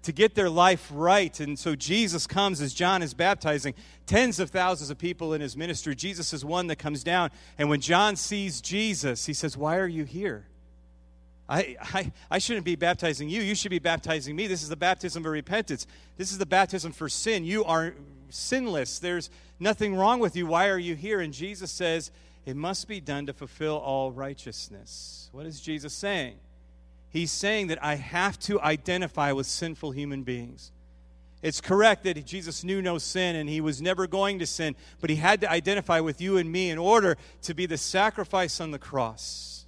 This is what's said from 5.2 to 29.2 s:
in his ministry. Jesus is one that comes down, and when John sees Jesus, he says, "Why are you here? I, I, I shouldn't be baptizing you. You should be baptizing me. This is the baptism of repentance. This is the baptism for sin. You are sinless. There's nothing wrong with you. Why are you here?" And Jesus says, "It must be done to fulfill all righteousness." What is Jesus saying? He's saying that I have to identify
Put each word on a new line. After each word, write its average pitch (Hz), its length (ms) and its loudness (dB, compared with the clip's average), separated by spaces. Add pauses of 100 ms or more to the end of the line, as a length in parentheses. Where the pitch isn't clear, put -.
in 151 80 -2
his 131 120 -6
ministry. 151 400 -6
Jesus 170 380 -6
is 143 100 -6
one 175 260 -2
that 156 80 -2
comes 147 280 -6
down, 175 260 2 (280)
and 147 100 2
when 147 140 2
John 180 340 6
sees 190 460 -4
Jesus, 180 640 -2
he 151 80 -4
says, 151 200 -4
"Why 151 220 0
are 190 100 2
you 160 180 -4
here? 135 420 -6 (1000)
I, 139 300 0 (160)
I, 190 200 -2 (180)
I 180 80 2
shouldn't 202 260 0
be 170 120 0
baptizing 160 520 0
you. 208 140 -2
You 202 120 0
should 196 160 -4
be 175 100 0
baptizing 160 540 -2
me. 202 120 -2
This 180 160 -2
is 151 80 -8
the 160 60 -4
baptism 170 500 0
of 160 60 -2
repentance. 165 540 -4 (300)
This 190 160 -6
is 190 60 -8
the 190 80 -2
baptism 185 460 2
for 151 180 -8
sin. 208 340 -2
You 208 200 0
are 165 280 2 (400)
sinless. 220 680 -2
There's 175 280 -4 (300)
nothing 202 380 0
wrong 220 240 6
with 185 160 2
you. 175 100 0
Why 170 220 4
are 190 100 2
you 175 160 -4
here?" 196 240 -4
And 156 160 -4
Jesus 180 380 -10
says, 165 400 -2 (340)
"It 131 80 -6
must 170 320 -4
be 208 140 -8
done 143 260 -6
to 139 60 -8
fulfill 151 460 -6
all 135 340 -2
righteousness." - 1200 -12
What 143 140 -14
is 151 140 -12
Jesus 151 320 -6
saying? 165 440 -4 (720)
He's 160 240 -2
saying 208 340 0
that 160 160 -4
I 147 140 0
have 170 460 0
to 202 180 0
identify 156 720 0